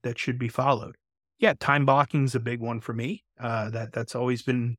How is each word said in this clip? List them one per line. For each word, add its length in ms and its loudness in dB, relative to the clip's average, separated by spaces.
that 160 -4
should 180 -2
be 120 -2
followed. 480 0
Yeah, 180 6
time 280 2
blocking's 500 4
a 40 0
big 200 -4
one 220 -4
for 120 -8
me. 300 -6
Uh, 300 -4
that, 240 -6
that's 200 -4
always 280 -2
been 380 -2